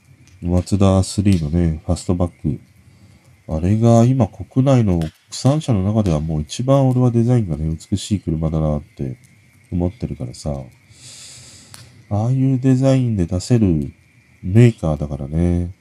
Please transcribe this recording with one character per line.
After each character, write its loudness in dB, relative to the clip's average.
マ 0
ツ -2
ダ 4
ス -4
リ 2
ー -4
の -4
ね、 0
フ -2
ァ 0
ス -8
ト -2
バ 0
ッ -20
ク。 -4
あ -4
れ 2
が 6
今 2
国 -4
内 4
の 0
国 -6
産 0
車 -2
の 0
中 0
で 0
は 0
も -4
う -2
一 -10
番 2
俺 0
は 2
デ 2
ザ 2
イ 2
ン -4
が -4
ね、 -4
美 0
し -4
い -10
車 -4
だ -2
な 0
っ -8
て -10
思 -2
っ -6
て -10
る -8
か -10
ら -14
さ。 -8
あ -2
あ -2
い 0
う -2
デ 2
ザ 2
イ 0
ン -2
で 0
出 -4
せ 0
る 0
メ 6
ー -2
カ -2
ー -4
だ -6
か -8
ら -8
ね。 -2